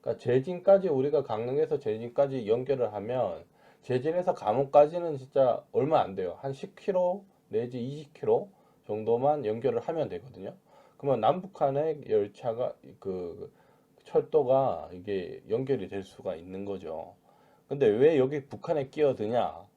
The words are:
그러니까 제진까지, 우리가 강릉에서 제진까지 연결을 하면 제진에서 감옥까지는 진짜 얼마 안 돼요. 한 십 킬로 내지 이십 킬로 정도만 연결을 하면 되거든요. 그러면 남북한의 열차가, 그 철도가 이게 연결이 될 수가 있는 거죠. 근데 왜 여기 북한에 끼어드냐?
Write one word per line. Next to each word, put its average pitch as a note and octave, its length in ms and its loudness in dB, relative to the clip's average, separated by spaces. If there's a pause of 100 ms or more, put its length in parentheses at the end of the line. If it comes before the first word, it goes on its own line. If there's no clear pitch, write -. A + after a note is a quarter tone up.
그러니까 A#2 200 -6
제진까지, F3 680 4
우리가 C#3+ 340 2
강릉에서 C3+ 560 -2
제진까지 A#2+ 680 -2
연결을 B2 460 0
하면 G#2 500 -4 (400)
제진에서 D#3+ 520 0
감옥까지는 D3 840 4
진짜 C3 540 2
얼마 C3+ 300 2
안 F#2+ 140 -4
돼요. F2+ 260 -6
한 C3+ 120 -8
십 - 220 -14
킬로 F3+ 500 -2 (240)
내지 A#2+ 340 -4
이십 C#3+ 300 -10
킬로 B2 360 0 (360)
정도만 A#2 600 0
연결을 A#2 340 0
하면 D#3 300 -4
되거든요. F#2+ 440 -12 (440)
그러면 C3+ 240 0
남북한의 D3 880 0
열차가, A2 680 -2 (240)
그 F2+ 520 -8 (520)
철도가 C3 920 2
이게 F#2 560 -6
연결이 A#2 380 -2
될 G2 160 -8
수가 F#2+ 320 -10
있는 F#2+ 300 -12
거죠. F2+ 500 -10 (520)
근데 C#3 200 2
왜 C3+ 320 6
여기 C3+ 260 0
북한에 C#3 440 -4
끼어드냐? A2 760 0 (120)